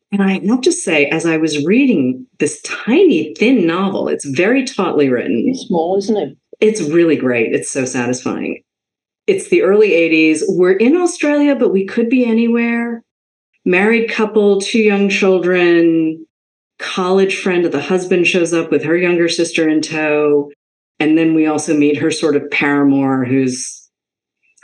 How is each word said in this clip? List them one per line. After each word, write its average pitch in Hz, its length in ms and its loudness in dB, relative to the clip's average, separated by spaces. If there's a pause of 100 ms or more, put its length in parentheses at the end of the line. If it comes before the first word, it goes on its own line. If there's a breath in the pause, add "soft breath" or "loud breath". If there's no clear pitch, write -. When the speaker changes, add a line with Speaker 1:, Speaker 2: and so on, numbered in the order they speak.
(120)
Speaker 1:
And 196 100 -2
I 196 240 0
have 247 140 0
to 339 120 2
say, 147 340 0
as 160 200 -4
I 160 100 0
was 147 280 -2
reading 180 640 0 (120)
this - 240 -4
tiny, 233 720 0
thin 220 320 2
novel, 185 400 -2
it's 147 180 -6
very 196 400 0
tautly 151 440 0
written. 113 400 -2
Speaker 2:
It's - 180 -6
small, 170 300 -2
isn't 202 200 -2
it? 160 220 -6 (220)
Speaker 1:
It's 214 200 2
really 165 360 2
great. 120 360 -2
It's - 160 -4
so 135 160 -4
satisfying. 123 800 -6 (640)
It's 190 220 0
the 170 140 2
early 196 320 4
eighties. 160 520 2
We're 185 300 2
in 254 200 4
Australia, 294 600 0
but 233 160 0
we 196 140 0
could 226 240 -2
be 254 160 2
anywhere. 233 760 -2 (640)
Married 214 440 2
couple, 208 520 0
two - 180 -2
young 202 300 2
children, 170 1160 2 (540)
college 190 600 0
friend 180 240 0
of 147 80 -2
the 139 80 -2
husband 180 480 0
shows 170 260 0
up 165 160 -2
with 147 140 0
her 160 120 0
younger 175 320 0
sister 165 400 -2
in 156 140 0
tow. 151 720 0 (480)
And 156 180 2
then 160 160 2
we 156 120 2
also 156 300 -2
meet 147 220 2
her 156 140 -2
sort 147 240 -2
of 139 160 -4
paramour, 139 720 0
who's, 127 640 -4 (720)